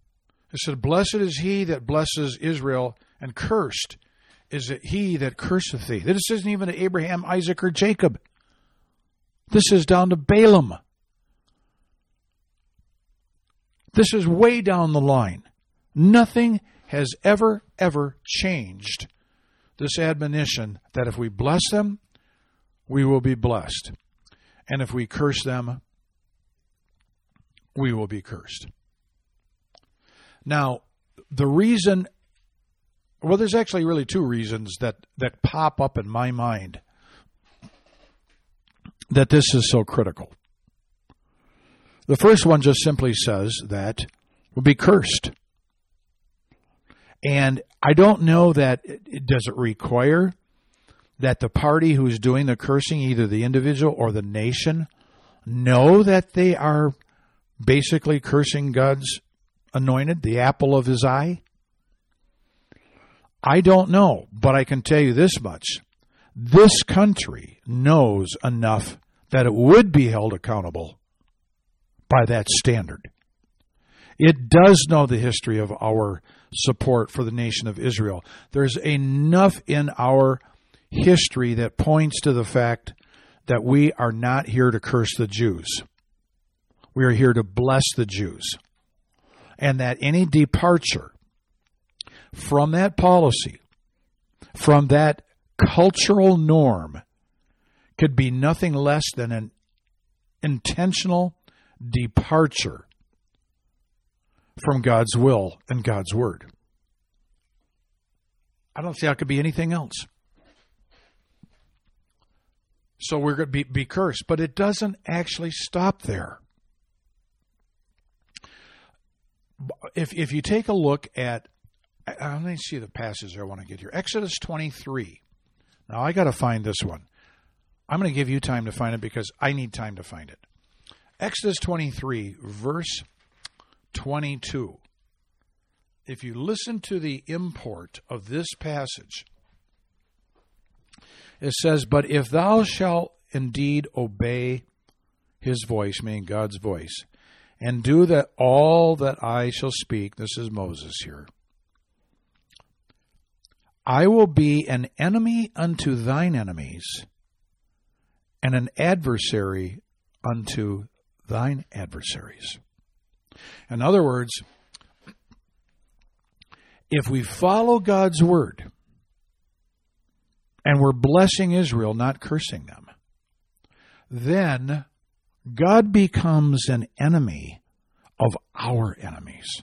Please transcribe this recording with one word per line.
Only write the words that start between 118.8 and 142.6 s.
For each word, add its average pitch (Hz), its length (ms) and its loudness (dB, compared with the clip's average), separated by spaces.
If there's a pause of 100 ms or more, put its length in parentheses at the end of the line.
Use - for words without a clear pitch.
If, 165 180 -8
if 156 200 -6
you 151 80 -4
take 220 260 -4
a 214 60 -2
look 147 420 -2
at, 120 320 -8 (580)
I, - 140 -14
I, 143 140 -10
let 156 100 -10
me 175 140 -10
see 147 200 -12
the 110 120 -14
passage 104 480 -14
I 101 60 -12
wanna 95 200 -16
get 95 160 -20
here. 101 140 -20
Exodus 190 460 -8
twenty-three. 139 840 -12 (640)
Now, 113 140 -8
I 147 100 -4
gotta 170 220 0
find 113 320 -4
this 104 180 -6
one. 82 240 -10 (800)
I'm 156 120 -4
gonna 185 120 -2
give 135 180 -4
you 135 120 -4
time 120 240 -6
to 110 80 -10
find 117 200 -6
it 113 60 -8
because 110 400 -10
I 139 140 -2
need 131 180 -8
time 107 240 -14
to 92 80 -18
find 80 260 -20
it. - 100 -20 (840)
Exodus 202 400 -6
twenty-three, 131 800 -8
verse 120 640 -10 (920)
twenty-two. 143 840 -10 (1300)
If 131 180 -16
you 120 100 -14
listen 208 480 -8
to 190 180 -8
the 143 280 -8
import 156 800 -12
of 107 200 -14
this 160 180 -8 (120)
passage, - 640 -12 (2250)
it 139 120 -6
says, 151 320 0
"But 143 240 0
if 143 200 -2
thou 196 340 2